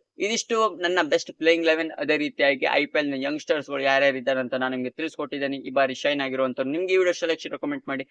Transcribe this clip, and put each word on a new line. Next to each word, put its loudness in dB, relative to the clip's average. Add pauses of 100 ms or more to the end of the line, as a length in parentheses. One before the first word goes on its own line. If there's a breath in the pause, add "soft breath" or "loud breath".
(180)
ಇದಿಷ್ಟು 0
ನನ್ನ 0
ಬೆಸ್ಟ್ 0
ಪ್ಲೇಯಿಂಗ್ 2
ಲೆವೆನ್. 2
ಅದೇ -2
ರೀತಿಯಾಗಿ 0
ಐ 2
ಪಿ -2
ಎಲ್ 0
ನ -4
ಯಂಗ್‌ಸ್ಟರ್ಸ್ -2
ಗಳು -4
ಯಾರ್ಯಾರು 4
ಇದ್ದಾರೆ 0
ಅಂತ -4
ನಾನು -2
ನಿಮ್ಗೆ -4
ತಿಳಿಸ್ಕೊಟ್ಟಿದ್ದೇನೆ. -6
ಈ -10
ಬಾರಿ 2
ಶೈನ್ 0
ಆಗಿರುವಂತವ್ರು. -2
ನಿಮ್ಗೆ 0
ಈ 6
ವಿಡಿಯೋ 4
ಇಷ್ಟ -2
ಆಗಿದ್ರೆ -4
ಕಾಮೆಂಟ್ -6
ಮಾಡಿ. -6